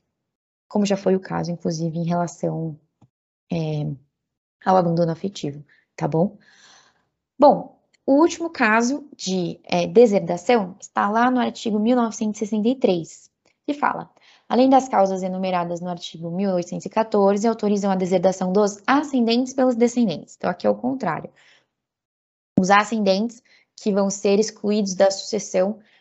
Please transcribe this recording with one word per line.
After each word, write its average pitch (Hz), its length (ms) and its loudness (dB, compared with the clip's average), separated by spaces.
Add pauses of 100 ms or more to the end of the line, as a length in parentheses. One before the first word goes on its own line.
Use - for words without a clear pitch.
(680)
como 208 180 0
já 196 100 0
foi 190 200 0
o 185 40 -6
caso, 170 300 -6
inclusive, 165 480 -6
em 170 60 -4
relação, 165 760 -4 (760)
é, 156 380 -4 (720)
ao 190 120 4
abandono 170 340 2
afetivo, 147 540 -8 (320)
tá 160 100 -4
bom? 160 320 -2 (960)
Bom, 247 440 2 (240)
o 269 80 0
último 330 380 2
caso 247 640 0
de, 180 480 -4
é, 175 240 -2
deserdação 190 920 2
está - 300 -2
lá 233 180 2
no 254 120 0
artigo 226 400 -4
mil 233 160 2
novecentos 214 440 -4
e 220 60 -4
sessenta 214 220 -2
e 262 80 0
três, 185 520 -2 (380)
que 285 80 -4
fala: 170 340 -4 (400)
"Além 254 200 4
das 269 200 4
causas 190 360 0
enumeradas 185 560 -4
no 180 80 -8
artigo 170 420 -10
mil 190 220 -2
oitocentos 175 340 -6
e 190 40 -10
quatorze, 208 580 2
autorizam 208 420 0
a 190 60 0
deserdação 185 560 0
dos 208 340 2
ascendentes 254 680 0
pelos 254 220 2
descendentes." 233 640 0
Então, - 120 -4
aqui 180 200 -2
é - 20 6
o 202 60 0
contrário. 220 560 -6 (1300)
Os 185 100 0
ascendentes 208 720 2 (360)
que 214 140 -2
vão 196 160 2
ser 196 300 2
excluídos 208 560 -2
da 190 160 4
sucessão 196 680 -4 (200)